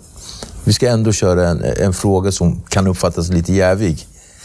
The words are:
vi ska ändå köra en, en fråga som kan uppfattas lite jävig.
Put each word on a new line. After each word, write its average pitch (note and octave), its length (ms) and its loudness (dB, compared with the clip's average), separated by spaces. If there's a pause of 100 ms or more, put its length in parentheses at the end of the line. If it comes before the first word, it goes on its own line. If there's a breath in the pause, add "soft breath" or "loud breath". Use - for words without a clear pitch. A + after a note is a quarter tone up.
(640 loud breath)
vi G#2+ 80 2
ska B2 160 0
ändå A2+ 240 2
köra F2+ 360 2
en, E2 160 0
en F2+ 280 0
fråga G2 400 0
som F2 360 0
kan F#2+ 180 0
uppfattas F2 440 -2
lite F2 220 0
jävig. F#2 540 0 (380 loud breath)